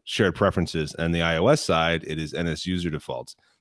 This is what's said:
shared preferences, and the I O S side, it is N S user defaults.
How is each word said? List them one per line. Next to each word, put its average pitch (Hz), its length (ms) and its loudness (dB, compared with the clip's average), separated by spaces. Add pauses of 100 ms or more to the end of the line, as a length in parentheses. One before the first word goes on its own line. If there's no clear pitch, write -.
shared 95 300 2
preferences, 85 640 0
and 82 160 0
the 85 80 2
I 82 160 2
O 87 100 2
S 151 140 4
side, 82 460 2
it 78 100 -6
is 78 160 -6
N 85 140 -2
S 80 180 -4
user 90 240 -2
defaults. 67 460 -8 (260)